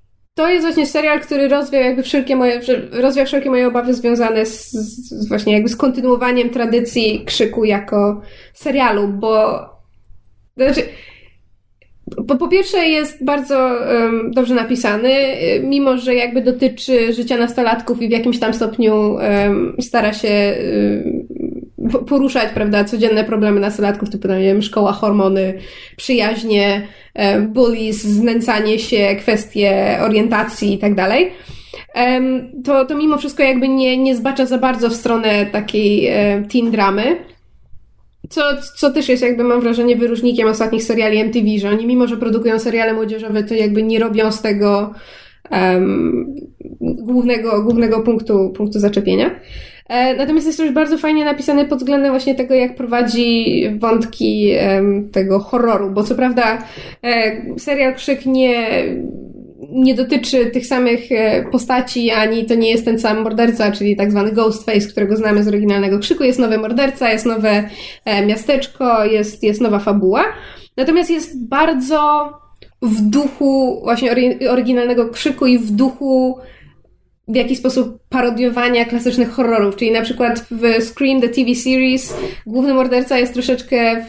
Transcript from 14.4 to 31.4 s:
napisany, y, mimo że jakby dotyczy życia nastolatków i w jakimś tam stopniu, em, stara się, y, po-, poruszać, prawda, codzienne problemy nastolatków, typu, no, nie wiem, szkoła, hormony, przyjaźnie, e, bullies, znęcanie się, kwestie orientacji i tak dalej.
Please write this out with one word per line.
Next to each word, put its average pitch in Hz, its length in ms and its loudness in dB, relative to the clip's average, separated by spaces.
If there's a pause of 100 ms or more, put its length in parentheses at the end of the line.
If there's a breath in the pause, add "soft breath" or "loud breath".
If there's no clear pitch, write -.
napisany, 233 540 0
y, 262 540 0
mimo 269 340 2
że 247 180 0
jakby 240 260 -2
dotyczy 247 720 0
życia 240 240 -2
nastolatków 233 640 0
i 233 60 -2
w 214 40 0
jakimś 240 280 0
tam 226 140 0
stopniu, 214 680 0
em, 202 640 0
stara 214 320 0
się, 208 460 0
y, - 680 -2 (680)
po-, 240 80 2
poruszać, 262 540 0
prawda, 208 300 0
codzienne 214 400 0
problemy 208 360 2
nastolatków, 208 500 -2
typu, 196 180 -6
no, 190 80 0
nie 190 100 2
wiem, 202 160 4
szkoła, 208 300 0
hormony, 190 640 2 (440 loud breath)
przyjaźnie, 208 880 0 (260 loud breath)
e, 208 280 2
bullies, 220 600 0
znęcanie 214 800 2
się, 202 400 0
kwestie 208 840 0
orientacji 214 720 0
i 196 40 -4
tak 208 180 0
dalej. 220 360 0 (640 loud breath)